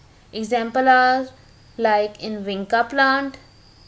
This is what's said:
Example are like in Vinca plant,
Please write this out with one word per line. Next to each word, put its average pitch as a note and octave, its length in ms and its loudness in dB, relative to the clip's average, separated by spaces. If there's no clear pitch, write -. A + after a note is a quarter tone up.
Example A#3 560 -2
are B3+ 400 4
like G#3 460 0
in G#3 220 -10
Vinca G3+ 440 -2
plant, C4+ 480 0